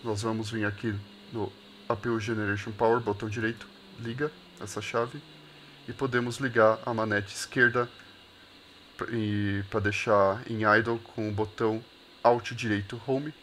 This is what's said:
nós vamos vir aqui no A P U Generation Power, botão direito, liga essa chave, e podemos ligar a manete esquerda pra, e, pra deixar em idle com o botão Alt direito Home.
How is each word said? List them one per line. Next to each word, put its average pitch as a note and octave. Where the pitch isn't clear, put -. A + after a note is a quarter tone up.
nós G#2+
vamos A2
vir A2+
aqui G#2
no G#2+
A A#2
P G#2+
U A2+
Generation G#2+
Power, A2+
botão G#2+
direito, A2+
liga B2
essa G#2+
chave, A#2
e A#2+
podemos B2
ligar A2+
a A#2+
manete G#2+
esquerda B2
pra, -
e, G2+
pra A2
deixar G2+
em A2
idle A2+
com A2
o G#2+
botão A2
Alt A#2+
direito A2+
Home. C#3+